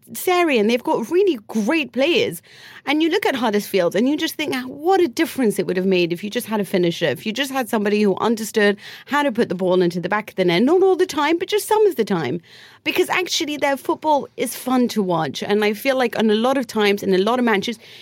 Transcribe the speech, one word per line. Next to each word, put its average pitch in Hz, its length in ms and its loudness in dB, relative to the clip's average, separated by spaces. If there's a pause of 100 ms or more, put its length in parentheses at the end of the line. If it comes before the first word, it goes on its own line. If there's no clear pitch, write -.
(120)
Seri 339 460 2
and 202 100 2
they've 240 160 0
got 226 260 -2
really 359 260 2 (100)
great 247 460 -2
players. 240 500 0 (420)
And 294 180 0
you 330 80 2
look 370 140 -2
at 311 120 0
Huddersfield 202 580 0
and 233 140 2
you 302 80 0
just 311 180 -4
think, 277 220 -4
"Ah, 254 100 -6
what 311 340 0
a 349 60 4
difference 247 540 0
it - 80 -2
would 180 80 -2
have 185 100 0
made 180 260 2
if 175 120 -8
you 208 60 -6
just 233 180 -6
had 214 100 -2
a 202 60 -2
finisher, 170 420 0
if 127 180 -2
you 220 80 -4
just 269 200 -4
had 262 160 -2
somebody 208 340 0
who 196 140 2
understood 208 600 0 (300)
how 294 160 0
to 285 80 2
put 220 180 -2
the 185 60 -4
ball 185 280 2
into 175 180 0
the 170 80 -6
back 208 220 -2
of - 40 -20
the 190 100 0
net, 175 200 4
not 349 180 4
all 370 140 4
the 359 100 0
time, 311 320 0
but 381 100 -4
just 415 200 -2
some 427 180 4
of 349 100 2
the 220 80 0
time." 165 380 -2 (420)
Because 302 260 0
actually 330 480 -2
their 277 180 0
football 302 500 -2 (100)
is - 200 -6
fun 247 320 0
to 214 160 -2
watch. 160 400 -2
And 208 200 0
I 214 80 0
feel 262 240 -2
like 247 220 0
on 220 100 2
a 208 60 4
lot 254 240 2
of 240 80 -2
times 202 380 0
in 190 100 2
a 185 40 2
lot 220 200 0
of 247 60 0
matches, 220 340 0 (240)